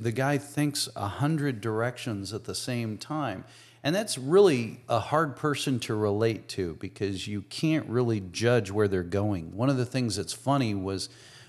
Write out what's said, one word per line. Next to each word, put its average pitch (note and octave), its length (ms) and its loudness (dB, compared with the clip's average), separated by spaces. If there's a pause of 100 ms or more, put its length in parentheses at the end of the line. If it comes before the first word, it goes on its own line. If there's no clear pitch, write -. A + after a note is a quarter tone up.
the A#2 100 -2
guy C3+ 280 0
thinks D3 580 -2
a G#2 100 -4
hundred C#3 540 -2
directions A2 720 -4
at A2 120 -8
the F#2 100 -8
same A#2 440 -4
time. C#3 460 -6 (400)
And D3+ 100 2
that's G#3 240 -2
really C#3 720 6
a A#2+ 100 4
hard D3 380 0
person C#3 440 0
to A#2 140 -4
relate G#2+ 540 2
to F2 320 -4
because G2 480 -4
you G#2 140 -4
can't D#3+ 460 0
really A#2 320 2
judge G2 520 2
where G#2 160 4
they're F#2 160 0
going. F2+ 520 -2
One B2 140 2
of C3+ 60 2
the B2 100 0
things A#2+ 300 -2
that's F#2+ 160 -4
funny C3 420 0
was F#2+ 340 -4 (400)